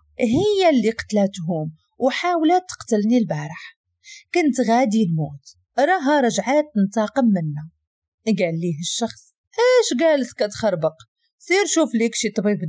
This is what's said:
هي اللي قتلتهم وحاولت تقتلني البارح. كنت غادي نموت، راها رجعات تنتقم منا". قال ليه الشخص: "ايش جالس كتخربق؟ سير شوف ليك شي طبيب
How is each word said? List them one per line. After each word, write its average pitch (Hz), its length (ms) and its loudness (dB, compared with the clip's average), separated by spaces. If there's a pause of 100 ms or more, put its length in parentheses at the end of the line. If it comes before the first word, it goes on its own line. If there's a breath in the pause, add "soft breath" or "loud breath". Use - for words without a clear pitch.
(180)
هي 359 520 2
اللي 226 200 2
قتلتهم 185 840 -2 (260)
وحاولت 339 680 0
تقتلني 220 500 0
البارح. 156 600 -6 (560 loud breath)
كنت 262 340 0
غادي 226 380 2
نموت، 151 380 -4 (340)
راها 294 420 2
رجعات 247 440 2 (100)
تنتقم 214 500 0
منا". 160 460 0 (560)
قال 175 340 0
ليه 170 200 -4
الشخص: - 540 -8 (240)
"ايش 466 420 2
جالس 294 320 2
كتخربق؟ 202 600 -2 (440)
سير 381 280 0
شوف 311 280 0
ليك 226 200 0
شي 208 160 -4
طبيب 208 280 -2 (100)